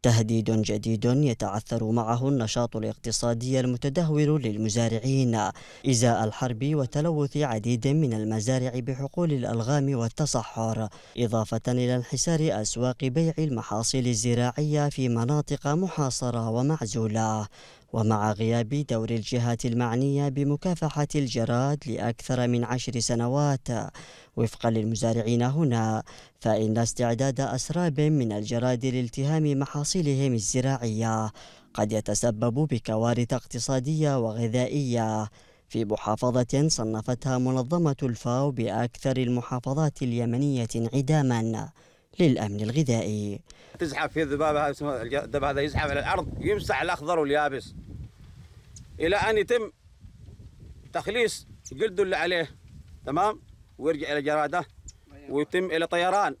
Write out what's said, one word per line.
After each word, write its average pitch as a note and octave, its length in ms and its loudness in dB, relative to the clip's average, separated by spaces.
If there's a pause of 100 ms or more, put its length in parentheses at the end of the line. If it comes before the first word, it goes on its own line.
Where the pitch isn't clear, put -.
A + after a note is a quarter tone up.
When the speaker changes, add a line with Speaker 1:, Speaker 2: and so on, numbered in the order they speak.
Speaker 1:
تهديد A2+ 480 4
جديد G#2+ 540 0
يتعثر A#2 840 0
معه A#2+ 380 2
النشاط A#2+ 480 0
الاقتصادي A#2 840 -2
المتدهور D3 800 2
للمزارعين A2+ 1000 2 (480)
إزاء A#2 360 4
الحرب B2 500 -2
وتلوث D3 600 0
عديد A#2+ 520 0
من C#3+ 240 4
المزارع A2 640 0
بحقول C3+ 580 -2
الألغام B2+ 600 0
والتصحر، A2+ 920 -2 (300)
إضافة A2+ 500 0
إلى B2 280 2
انحسار C3+ 460 0
أسواق B2 600 -2
بيع D#3+ 340 2
المحاصيل B2 720 0
الزراعية B2 800 2
في C3 200 -2
مناطق C3+ 580 0
محاصرة C3 840 -2
ومعزولة. A2+ 960 0 (460)
ومع G#2+ 400 2
غياب A2+ 360 0
دور A#2 420 -2
الجهات A#2 540 0
المعنية B2 640 2
بمكافحة C#3+ 840 0
الجراد B2 720 0
لأكثر A#2 640 -2
من A#2+ 160 2
عشر A#2+ 360 -4
سنوات B2+ 680 0 (680)
وفقا A#2 340 0
للمزارعين A2+ 720 2
هنا، A#2+ 600 2 (380)
فإن A2 380 2
استعداد A#2 600 0
أسراب D3 600 0
من D3 320 4
الجراد A#2 540 0
لالتهام C#3 720 0
محاصيلهم C#3 760 0
الزراعية A2+ 1000 0 (420)
قد G#2+ 180 0
يتسبب A2 640 0
بكوارث A#2+ 800 0
اقتصادية C3+ 840 0
وغذائية A#2 1120 0 (380)
في A2 160 -2
محافظة B2 840 2
صنفتها A#2+ 720 -2
منظمة C3 640 2
الفاو B2+ 480 0
بأكثر A#2+ 640 -2
المحافظات B2+ 880 0
اليمنية A#2+ 720 0
انعداما A#2 920 0 (520)
للأمن G#2+ 400 2
الغذائي. G#2+ 800 0 (380)
Speaker 2:
تزحف D3+ 340 -4
في D#3+ 100 0
الذبابة، D3 420 0
هذا D3 60 0
اسمه C#3 320 -4
الج-، A#2+ 120 -6
الذبابة C#3 360 -2
هذا C#3 100 0
يزحف D3 300 0
على C#3+ 100 -2
الأرض، E3 280 -2 (120)
يمسح F3 400 0
الأخضر E3+ 380 0
واليابس C#3+ 560 0 (1300)
إلى F3 160 2
أن G#3+ 220 2
يتم A3 320 0 (1200)
تخليص G#3 540 -2 (260)
جلده F#3 300 0
اللي F3+ 140 2
عليه، E3+ 320 0 (580)
تمام، F3+ 340 0 (380)
ويرجع D3 340 -2
إلى D3 100 0
جرادة D3+ 420 0 (640)
ويتم D3+ 340 0
إلى E3 220 0
طيران. F3+ 540 0